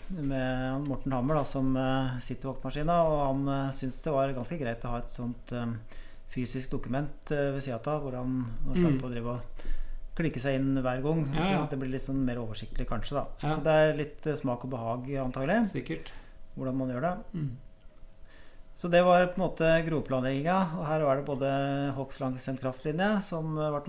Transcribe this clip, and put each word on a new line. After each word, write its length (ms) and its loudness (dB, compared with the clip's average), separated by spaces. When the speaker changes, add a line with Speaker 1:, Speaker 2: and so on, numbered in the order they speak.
Speaker 1:
med 760 -2
Morten 240 -2
Hammer, 240 2
da, 80 2
som, 340 2
eh, 420 0
sitter 300 -6
ved 120 -6
vaktmaskina, 440 2
og 220 2
han, 220 2
eh, 220 0
synes 320 -4
det 100 0
var 200 4
ganske 260 -4
greit 220 -2
å 80 -4
ha 80 -2
et 120 -4
sånt, 420 -6
eh, 160 -2
fysisk 380 -4
dokument, 400 -2
eh, 200 0
ved 100 -4
siden 260 -4
av, 140 0
hvor 120 -6
han 320 -2
var 120 2
slapp 220 6
Speaker 2:
Mm. 20 -2
Speaker 1:
å 100 -6
drive 160 -2
og 140 -4
klikke 240 0
seg 160 0
inn 200 2
hver 280 0
gang. 320 2
Speaker 2:
Ja, 160 4
ja. 160 2
Speaker 1:
Det 120 -4
blir 120 -2
litt 120 -2
sånn 220 0
mer 120 0
oversiktlig, 500 -2
kanskje, 280 0
da. 100 0
Speaker 2:
Ja. 100 2
Speaker 1:
Så 100 0
det 40 2
er 300 8
litt, 300 -6
eh, 80 0
smak 280 -2
og 80 -6
behag, 360 -4
antagelig, 500 2
Speaker 2:
Sikkert. 420 -6
Speaker 1:
hvordan 200 -4
man 120 0
gjør 120 -2
det. 160 -2
Speaker 2:
Mm. 140 -4
Speaker 1:
Så 140 -4
det 160 8
var 220 8
på 100 -4
en 120 2
måte 380 4
grovplanlegginga, 920 0
og 80 -4
her 160 2
var 140 4
det 80 -4
både 680 0
hogst 260 -6
langs 280 -4
en 100 -2
kraftlinje, 640 0
som, 380 -4
eh, 100 0
ble 200 -2